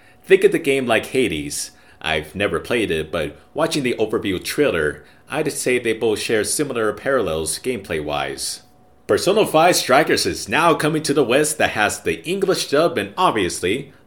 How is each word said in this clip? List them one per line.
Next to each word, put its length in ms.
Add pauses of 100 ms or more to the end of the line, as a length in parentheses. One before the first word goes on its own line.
(220)
Think 220
of 80
the 80
game 260
like 220
Hades. 640 (280)
I've 360
never 240
played 320
it, 200
but 240 (200)
watching 260
the 140
overview 480
trailer, 600 (240)
I'd 240
say 280
they 140
both 260
share 240
similar 500
parallels 640
gameplay-wise. 1040 (460)
Persona 400
five 300
Strikers 500
is 200
now 280
coming 260
to 140
the 80
West 340
that 140
has 300
the 280
English 400
dub 300
and, 180
obviously, 760 (140)